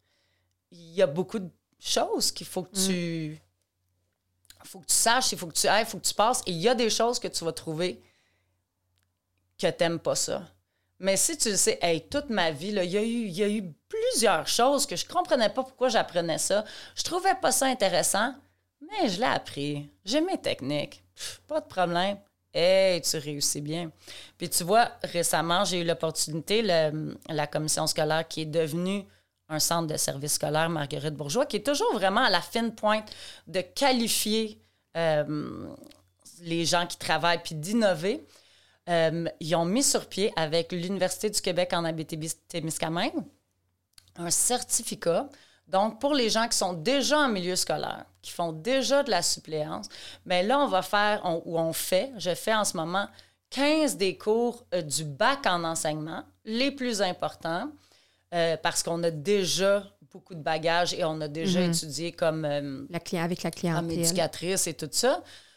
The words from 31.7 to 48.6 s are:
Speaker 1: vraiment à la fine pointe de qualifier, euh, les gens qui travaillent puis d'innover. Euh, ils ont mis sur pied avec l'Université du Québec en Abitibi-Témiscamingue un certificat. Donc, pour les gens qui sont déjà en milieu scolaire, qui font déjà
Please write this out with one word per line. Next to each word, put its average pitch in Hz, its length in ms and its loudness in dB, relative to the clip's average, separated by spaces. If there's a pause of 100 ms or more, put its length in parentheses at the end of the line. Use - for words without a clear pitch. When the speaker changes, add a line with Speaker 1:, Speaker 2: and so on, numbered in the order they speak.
Speaker 1:
vraiment 196 280 2
à 233 80 4
la 175 120 4
fine 226 320 -2
pointe 214 360 0 (380)
de 175 140 -2
qualifier, 220 960 0 (360)
euh, 151 720 -2 (760)
les 165 220 -2
gens 170 220 2
qui - 120 -10
travaillent 170 440 2
puis - 140 -10
d'innover. 196 680 0 (640)
Euh, 165 380 2 (120)
ils 165 160 -2
ont 170 100 2
mis 208 200 2
sur - 220 2
pied 190 280 -2
avec 165 380 -2
l'Université 185 580 -2
du 208 100 -2
Québec 180 320 0
en 170 120 0
Abitibi-Témiscamingue 165 1400 -4 (960)
un 175 140 -4
certificat. 240 960 0 (400)
Donc, 214 320 0
pour 285 140 2
les 240 140 4
gens 220 200 2
qui - 100 0
sont 185 160 0
déjà 254 460 2
en 277 80 4
milieu 180 280 0
scolaire, - 480 -2 (160)
qui - 120 -16
font 170 200 -2
déjà 247 520 2